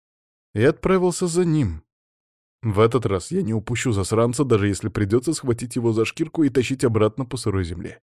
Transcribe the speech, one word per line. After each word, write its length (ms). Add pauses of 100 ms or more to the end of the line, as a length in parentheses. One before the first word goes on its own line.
(540)
И 100
отправился 640
за 180
ним. 380 (800)
В 180
этот 260
раз 260
я 100
не 120
упущу 380
засранца, 540
даже 220
если 200
придется 460
схватить 420
его 160
за 140
шкирку 380
и 60
тащить 340
обратно 420
по 120
сырой 280
земле. 340 (120)